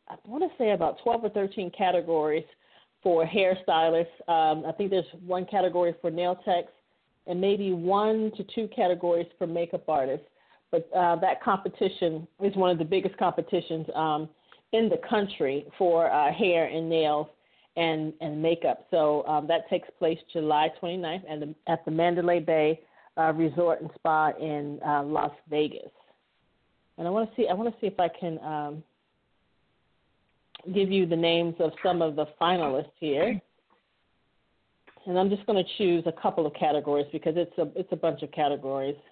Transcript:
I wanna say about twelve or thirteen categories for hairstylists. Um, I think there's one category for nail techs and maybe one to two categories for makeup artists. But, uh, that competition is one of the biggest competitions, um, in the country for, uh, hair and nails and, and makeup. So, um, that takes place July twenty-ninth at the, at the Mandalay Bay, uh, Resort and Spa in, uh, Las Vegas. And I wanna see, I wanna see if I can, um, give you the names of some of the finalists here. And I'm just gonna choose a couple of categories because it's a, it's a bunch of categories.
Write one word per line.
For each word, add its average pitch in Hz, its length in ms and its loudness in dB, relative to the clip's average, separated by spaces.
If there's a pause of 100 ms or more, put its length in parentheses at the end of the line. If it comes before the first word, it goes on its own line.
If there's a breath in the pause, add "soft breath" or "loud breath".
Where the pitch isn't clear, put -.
I - 80 -14 (100)
wanna 302 220 -2 (100)
say 220 140 2
about 170 300 0
twelve 233 220 0
or 208 60 -2
thirteen 196 400 -4
categories 165 760 0 (580 soft breath)
for 165 240 4
hairstylists. 170 1000 2
Um, 156 360 2
I 160 120 -4
think 196 140 -2
there's 185 140 2 (220)
one 180 200 -2
category 180 540 2
for 175 80 -2
nail 175 360 -2
techs 175 260 0 (560)
and 175 140 -4
maybe 196 320 2
one 208 640 0
to 196 80 -8 (100)
two 220 140 -4
categories 175 580 0 (120)
for 180 80 -4
makeup 170 420 -4
artists. 139 380 0 (440 soft breath)
But, 170 240 -2
uh, 175 220 4
that 180 260 0
competition 185 840 -2 (120)
is 196 140 0
one 185 160 4
of 170 80 2
the 165 60 -2
biggest 190 320 -2
competitions, 170 800 -2
um, 156 340 -2 (440 soft breath)
in 226 160 4
the 175 100 0 (100)
country 165 580 -2 (120)
for, 165 340 4
uh, 147 200 2
hair 170 340 2
and 165 220 -4
nails 156 380 2 (500 soft breath)
and, 160 440 0
and 151 200 -6
makeup. 165 520 0
So, 151 340 2
um, 151 220 0
that 165 200 0
takes 180 200 -2 (100)
place 160 200 0 (140)
July 151 360 2 (100)
twenty-ninth 180 500 -6
at 151 120 -8
the, 147 140 -10 (120)
at 165 180 -2
the 156 60 -4
Mandalay 175 480 2
Bay, 160 420 2 (380 loud breath)
uh, 160 140 2
Resort 160 480 2
and 160 160 -10
Spa 156 420 2
in, 147 480 -6
uh, 147 160 2
Las 147 300 -2 (180)
Vegas. 151 400 -2 (1080)
And 165 100 -4
I - 20 -2
wanna 214 240 0
see, - 140 0
I 170 40 2
wanna 226 280 -2
see 208 80 -2
if 185 100 -6
I 175 100 2
can, 170 360 -8
um, 151 400 -8 (1900)
give 190 200 2
you 190 140 4
the 165 100 0
names 170 420 2
of 160 140 0 (100)
some 175 200 2
of 160 120 0
the 151 120 -2 (140)
finalists 165 600 0
here. 170 400 0 (1700)
And 180 120 0
I'm 196 100 4
just 202 180 -2
gonna 196 180 2 (140)
choose 175 280 2
a 165 60 -2
couple 165 340 0
of 147 80 -6
categories 147 560 0
because 160 260 -4
it's 170 220 -2
a, 160 160 0
it's 185 160 -6
a 180 60 -2
bunch 156 260 -2
of 143 80 -8
categories. 139 640 -2 (180)